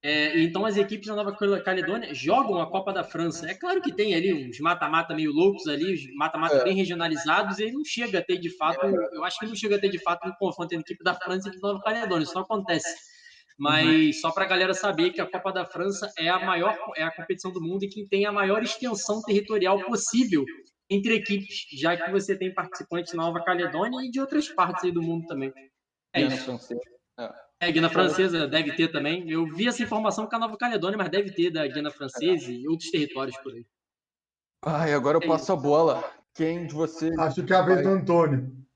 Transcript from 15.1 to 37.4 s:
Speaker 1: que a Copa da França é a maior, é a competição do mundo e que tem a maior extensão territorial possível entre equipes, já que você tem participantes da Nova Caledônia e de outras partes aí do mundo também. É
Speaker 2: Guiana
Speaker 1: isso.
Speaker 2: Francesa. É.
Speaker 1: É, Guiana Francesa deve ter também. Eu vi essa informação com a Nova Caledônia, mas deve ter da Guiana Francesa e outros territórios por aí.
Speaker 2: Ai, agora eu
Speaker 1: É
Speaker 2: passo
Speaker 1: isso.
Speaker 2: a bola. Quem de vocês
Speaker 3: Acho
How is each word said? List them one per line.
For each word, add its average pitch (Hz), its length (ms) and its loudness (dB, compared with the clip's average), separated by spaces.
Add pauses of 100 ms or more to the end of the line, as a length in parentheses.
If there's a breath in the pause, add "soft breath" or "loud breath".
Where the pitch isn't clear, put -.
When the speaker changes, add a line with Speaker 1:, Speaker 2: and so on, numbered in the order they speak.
Speaker 1:
que 175 80 -8
a 175 100 0
Copa 175 220 -4
da 180 140 -2
França 196 520 -4
é 165 120 0
a 180 160 4
maior, 190 320 2 (180)
é 156 80 -2
a 165 100 -2
competição 180 380 -6
do 180 100 -6
mundo 185 220 -4
e 202 60 -4
que 202 180 -10
tem 196 180 2
a 208 60 0
maior 202 320 2
extensão 226 580 -4
territorial 202 640 2
possível 214 640 2 (440)
entre 202 260 2
equipes, 202 500 -4 (120)
já 165 200 2
que 170 120 -4
você 190 280 0
tem 185 160 -2
participantes 175 580 -6
da 170 100 -4
Nova 170 220 -2
Caledônia 180 640 0
e - 20 -8
de 247 120 -4
outras 294 260 0
partes 180 380 0
aí 180 80 2
do 170 100 0
mundo 165 240 -4
também. 135 240 -6 (640)
É 131 60 0
Speaker 2:
Guiana 131 160 2
Speaker 1:
isso. 127 100 -8
Speaker 2:
Francesa. 120 340 -8 (400)
É. - 300 -14 (120)
Speaker 1:
É, 175 120 0
Guiana 160 160 4
Francesa 170 580 2
deve 147 300 0
ter 165 120 2
também. 160 400 -4
Eu 165 240 0
vi 196 140 0
essa 240 160 -2
informação 214 420 -2
com 220 80 -8
a 233 60 0
Nova 220 180 -4
Caledônia, 214 400 -2
mas 185 120 -2
deve 196 220 0
ter 170 200 0
da 156 160 -2
Guiana 147 240 -6
Francesa 147 580 -2
e 123 160 -8
outros 165 240 -4
territórios 135 500 -2
por 135 140 -12
aí. 117 120 -14 (1000)
Speaker 2:
Ai, 151 280 2
agora 143 240 4
eu 160 40 4
Speaker 1:
É 170 60 -2
Speaker 2:
passo 160 160 2
Speaker 1:
isso. - 80 0
Speaker 2:
a 185 60 4
bola. 147 520 4 (240)
Quem 165 320 -2
de 139 80 -8
vocês 160 460 -2
Speaker 3:
Acho 160 240 0